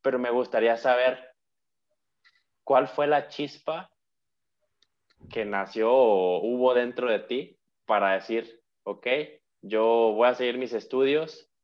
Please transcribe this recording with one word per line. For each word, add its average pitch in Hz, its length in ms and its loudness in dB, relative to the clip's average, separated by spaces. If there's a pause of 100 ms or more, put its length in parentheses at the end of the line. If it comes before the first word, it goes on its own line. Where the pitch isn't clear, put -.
Pero 127 160 0
me 123 140 -2
gustaría 117 460 2
saber 127 420 2 (1400)
cuál 135 240 2
fue 147 180 -2
la 143 220 0
chispa 160 640 -10 (1400)
que 113 160 -6
nació 104 480 -2
o 95 460 4
hubo 123 340 0
dentro 123 380 0
de 101 80 0
ti 131 400 -8 (260)
para 101 280 0
decir, 113 480 -6 (200)
"Ok, 101 240 -12 (560)
yo 110 540 2
voy 117 120 4
a 123 60 4
seguir 123 240 -4
mis 123 160 -8
estudios 135 760 -2 (120)